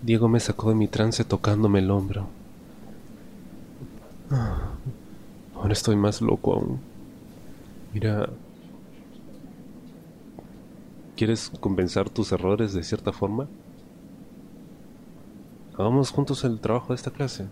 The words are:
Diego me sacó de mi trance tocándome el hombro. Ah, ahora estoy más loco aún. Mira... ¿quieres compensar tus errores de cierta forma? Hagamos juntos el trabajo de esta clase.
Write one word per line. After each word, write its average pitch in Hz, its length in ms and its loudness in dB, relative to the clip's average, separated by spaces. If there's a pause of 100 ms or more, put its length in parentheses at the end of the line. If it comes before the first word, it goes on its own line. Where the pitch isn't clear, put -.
Diego 113 260 6
me 117 100 6
sacó 110 300 0
de 110 80 6
mi 107 120 4
trance 110 360 2
tocándome 104 560 4
el 95 100 4
hombro. 98 380 0 (2000)
Ah, 113 400 0 (840)
ahora 101 180 2
estoy 104 240 4
más 104 240 4
loco - 340 4
aún. - 240 0 (1120)
Mira... 107 360 0 (3000)
¿quieres 110 340 0 (100)
compensar 95 500 2
tus - 220 -2
errores 98 400 2
de 90 100 0
cierta 104 300 -2
forma? 110 360 -2 (2250)
Hagamos 127 320 4
juntos 139 340 0
el 113 160 0
trabajo 117 280 0
de 123 80 0
esta - 140 -6
clase. 131 420 -4